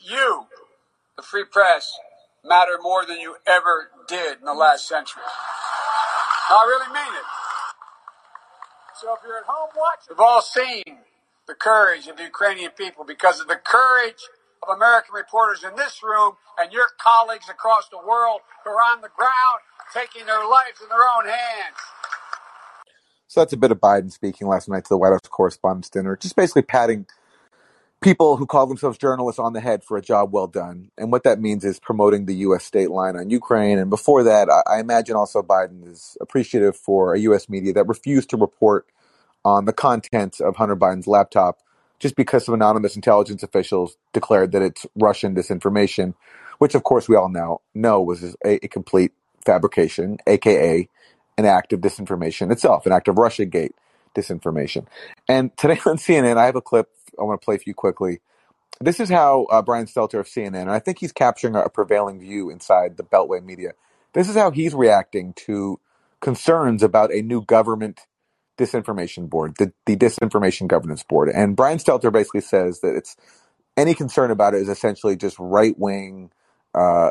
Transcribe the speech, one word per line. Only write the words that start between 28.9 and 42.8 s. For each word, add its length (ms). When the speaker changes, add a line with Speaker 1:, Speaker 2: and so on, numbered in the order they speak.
Speaker 2:
journalists 400
on 140
the 80
head 240
for 120
a 60
job 300
well 140
done. 500
And 160
what 120
that 160
means 240
is 140
promoting 480
the 100
U 180
S 100
state 260
line 260
on 140
Ukraine. 480
And 120
before 340
that, 260
I, 260
I 40
imagine 360
also 260
Biden 440
is 340
appreciative 560
for 380
a 60
U 140
S 140
media 260
that 140
refused 420
to 60
report 500
on 220
the 60
contents 680
of 160
Hunter 200
Biden's 300
laptop 520
just 180
because 300
some 80
anonymous 420